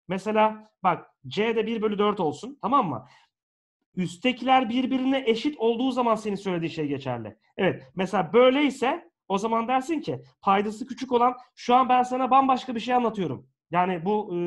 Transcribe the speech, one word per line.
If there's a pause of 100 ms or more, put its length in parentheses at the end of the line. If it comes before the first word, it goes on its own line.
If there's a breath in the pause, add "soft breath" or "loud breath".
Mesela (120)
bak (160)
C
de
bir
bölü
dört
olsun.
Tamam
mı? (880 soft breath)
Üsttekiler
birbirine
eşit
olduğu
zaman
senin
söylediğin
şey
geçerli. (200)
Evet.
Mesela
böyleyse (180)
o
zaman
dersin
ki (180 loud breath)
paydası
küçük
olan, (180 loud breath)
şu
an
ben
sana
bambaşka
bir
şey
anlatıyorum. (240)
Yani
bu,
e,